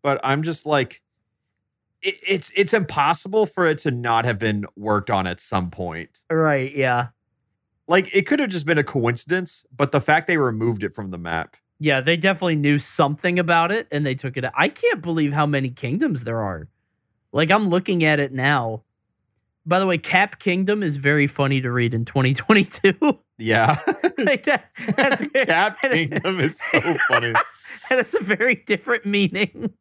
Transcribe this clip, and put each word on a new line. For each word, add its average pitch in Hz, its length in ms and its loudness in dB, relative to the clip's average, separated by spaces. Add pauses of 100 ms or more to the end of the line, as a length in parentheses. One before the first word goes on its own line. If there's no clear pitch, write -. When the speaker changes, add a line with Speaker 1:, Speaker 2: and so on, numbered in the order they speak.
Speaker 1:
but 147 220 0
I'm 143 180 0
just 160 240 -6
like, 143 360 0 (1000)
it, 196 140 -4 (100)
it's, 185 280 -4
it's 196 200 2
impossible 190 720 0
for 180 200 0
it 156 120 2
to 143 120 -4
not 117 340 0
have 117 140 0
been 107 280 -2 (100)
worked 104 340 0
on 95 160 2
at 90 140 -6
some 90 300 -4
point. 85 600 -10
Speaker 2:
Right, 147 440 2
yeah. 123 340 0 (800)
Speaker 1:
Like, 185 260 2
it 196 120 2
could 294 140 2
have 247 100 0
just 165 160 -4
been 165 120 2
a 143 60 2
coincidence, 139 800 -4 (100)
but 139 180 -2
the 143 80 2
fact 156 260 2
they 175 100 0
removed 113 460 0
it 101 120 -6
from 98 160 -10
the 90 80 -10
map. 82 380 -6 (220)
Speaker 2:
Yeah, 147 220 0
they 160 160 2
definitely 180 400 0
knew 147 220 2
something 160 600 0
about 170 320 2
it, 220 220 -2
and 147 120 -2
they 131 100 -2
took 127 220 -8
it 131 80 -6
out. 120 120 -6
I 160 120 2
can't 453 340 -2
believe 160 300 -2
how 151 140 0
many 135 240 -2
kingdoms 143 540 -2
there 113 180 -4
are. 87 260 -8 (640)
Like, 156 180 2
I'm 202 180 4
looking 175 340 2
at 151 160 4
it 139 140 -2
now. 127 500 0 (800)
By 175 140 2
the 196 80 2
way, 175 120 0
Cap 190 400 0
Kingdom 190 440 0
is 147 140 -2
very 143 300 2
funny 135 340 0
to 127 100 -4
read 120 240 0
in 117 100 -2
twenty 131 300 0
twenty-two. - 880 2
<laughs> - 40 -20 (100)
Speaker 1:
Yeah. 110 400 2 (380)
Speaker 2:
Like, 269 280 0
that, - 260 0 (260)
that's 269 240 2
Speaker 1:
<laughs> - 140 -8 (100)
Cap 180 340 2
Speaker 2:
<laughs> - 40 -4
and - 100 0
it 160 160 0
Speaker 1:
Kingdom 170 320 -2
is 160 180 -2
so - 220 0 (260)
funny. 120 280 0 (260)
Speaker 2:
<laughs> - 300 -14
and 254 100 4
it's - 140 -4
a 392 100 0
very 214 300 0
different - 500 -2
meaning. 202 760 -2